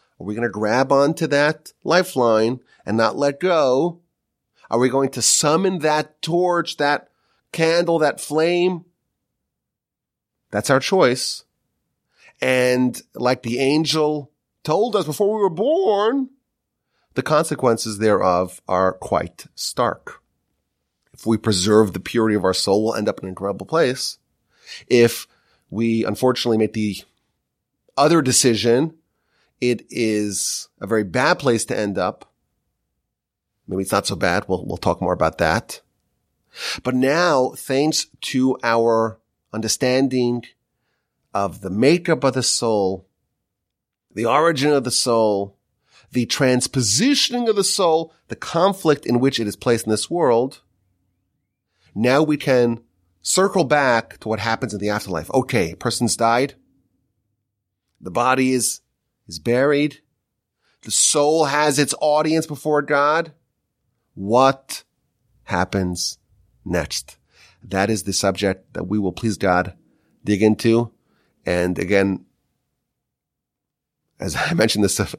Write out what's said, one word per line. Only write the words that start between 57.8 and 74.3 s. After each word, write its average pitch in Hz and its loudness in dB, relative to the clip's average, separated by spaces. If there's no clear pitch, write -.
The 92 -12
body 127 2
is, - -2
is 80 -14
buried. 143 0
The 110 -10
soul 151 2
has 147 2
its 139 0
audience 156 0
before 147 -2
God. 147 0
What 123 0
happens 92 -4
next? - -6
That 98 -2
is 110 -2
the 98 -6
subject 95 -2
that 90 -8
we 104 -2
will, 95 -2
please 104 -4
God, 92 0
dig 101 2
into. 113 2
And 90 -2
again, 98 0
as 87 -8